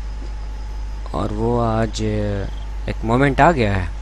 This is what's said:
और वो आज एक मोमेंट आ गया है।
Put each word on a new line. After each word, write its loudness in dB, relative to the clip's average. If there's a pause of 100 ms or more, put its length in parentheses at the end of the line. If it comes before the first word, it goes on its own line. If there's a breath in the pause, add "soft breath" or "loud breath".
(1160)
और -2
वो 0
आज 0
एक -2
मोमेंट 4
आ 8
गया 2
है। 0 (140)